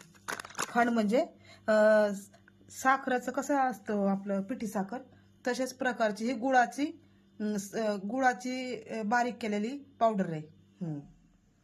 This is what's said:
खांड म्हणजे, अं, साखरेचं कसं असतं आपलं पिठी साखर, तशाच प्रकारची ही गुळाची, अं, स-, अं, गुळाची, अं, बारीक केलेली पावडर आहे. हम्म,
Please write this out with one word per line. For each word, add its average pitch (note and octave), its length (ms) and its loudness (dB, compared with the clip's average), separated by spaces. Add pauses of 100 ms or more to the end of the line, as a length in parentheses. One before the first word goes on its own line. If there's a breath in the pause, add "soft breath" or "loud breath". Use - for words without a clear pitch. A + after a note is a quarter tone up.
(580)
खांड A#3+ 320 2
म्हणजे, A3+ 300 2 (480 loud breath)
अं, G#3+ 460 6 (560)
साखरेचं C4 600 0
कसं C#4+ 260 -2
असतं G#3+ 500 0
आपलं G3 340 -2
पिठी G#3+ 260 -6
साखर, G3+ 300 -6 (500 soft breath)
तशाच B3+ 260 -2
प्रकारची A3 520 -2
ही B3+ 80 0
गुळाची, B3+ 680 2 (380 soft breath)
अं, G#3 180 -2
स-, - 180 -8
अं, G#3 320 0
गुळाची, B3+ 680 0
अं, A3 340 -6
बारीक A#3+ 320 2
केलेली G#3+ 360 -2 (220)
पावडर G3 320 2
आहे. D#3 100 -4 (440)
हम्म, D3+ 140 -4 (640)